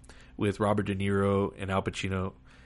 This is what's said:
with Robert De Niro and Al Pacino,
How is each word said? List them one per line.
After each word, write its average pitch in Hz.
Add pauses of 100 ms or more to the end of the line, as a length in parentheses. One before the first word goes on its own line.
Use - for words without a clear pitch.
(380)
with 104
Robert 104
De 101
Niro 98
and 95
Al 95
Pacino, 95 (340)